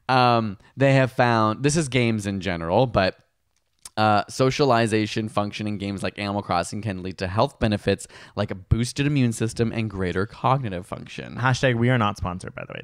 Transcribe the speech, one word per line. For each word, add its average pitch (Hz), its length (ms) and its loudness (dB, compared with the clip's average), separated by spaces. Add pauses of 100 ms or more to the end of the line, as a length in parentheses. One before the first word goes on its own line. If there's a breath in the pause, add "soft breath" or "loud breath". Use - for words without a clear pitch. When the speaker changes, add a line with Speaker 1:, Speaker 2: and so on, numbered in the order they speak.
(100)
Speaker 1:
Um, 120 480 2 (180 soft breath)
they 135 180 4
have 131 180 4
found, 113 500 2
this 143 140 2
is 156 120 0
games 117 380 0
in 98 140 -4
general, 87 480 0
but, 98 280 0 (800)
uh, 107 320 4
socialization 113 1000 2
function 104 400 -4
in 104 100 -6
games 98 240 -6
like 92 160 -6
Animal 101 240 -4
Crossing 90 400 -2
can 98 200 -6
lead 92 160 -8
to 95 100 -4
health 110 320 -2
benefits 104 480 0 (260 loud breath)
like 101 160 -4
a 104 60 -10
boosted 120 500 0
immune 135 260 2
system 113 400 -2
and 110 180 -4
greater 95 360 -2
cognitive 120 600 -2
function. 67 500 -12
Speaker 2:
Hashtag 127 400 2
we 120 140 4
are 127 80 4
not 101 180 0
sponsored, 90 400 -8
by - 100 -10
the - 60 -14
way, - 120 -12